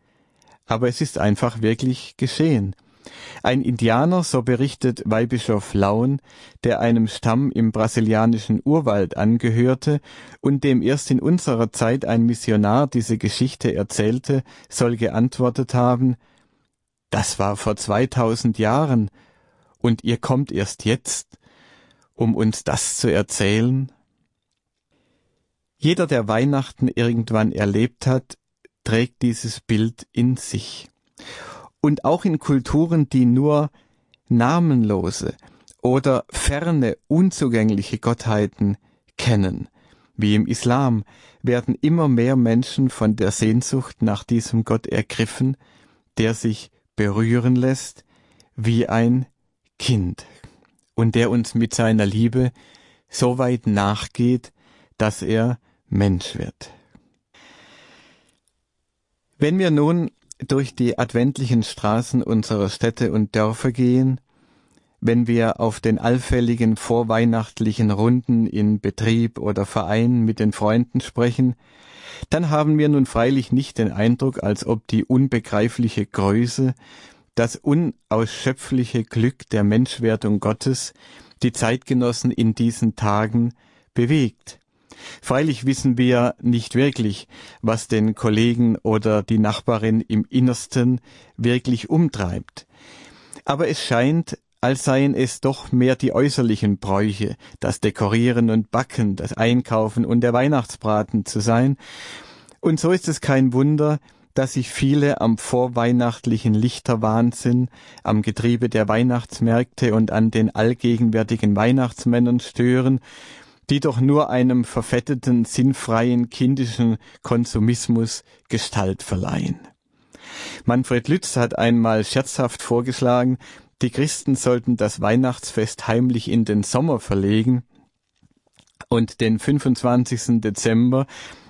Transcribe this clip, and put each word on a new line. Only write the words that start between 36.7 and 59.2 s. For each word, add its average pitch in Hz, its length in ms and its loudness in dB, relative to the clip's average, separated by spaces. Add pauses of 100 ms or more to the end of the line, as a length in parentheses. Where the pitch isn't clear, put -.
unzugängliche 117 880 0
Gottheiten 104 800 -2 (420)
kennen, 101 500 0 (460)
wie 104 220 2
im 107 100 2
Islam, 120 560 0 (400)
werden 120 320 0
immer 156 320 0
mehr 127 300 2
Menschen 123 520 2
von 110 280 0
der 101 160 0
Sehnsucht 123 680 -2
nach 104 200 -2
diesem 117 400 -2
Gott 110 240 -2
ergriffen, - 720 -4 (640)
der 113 160 2
sich - 360 -6 (240)
berühren 113 640 0
lässt 131 480 -2 (500)
wie 117 340 0
ein 120 380 2 (540)
Kind 101 440 -2 (680)
und 117 220 0
der 117 120 2
uns 117 280 -2
mit 117 180 0
seiner 110 320 2
Liebe 117 460 0 (560)
so 127 300 -2
weit 123 280 0
nachgeht, 110 840 0 (460)
dass 107 240 -2
er 117 360 0 (300)
Mensch 98 500 0
wird. - 320 -12 (2750)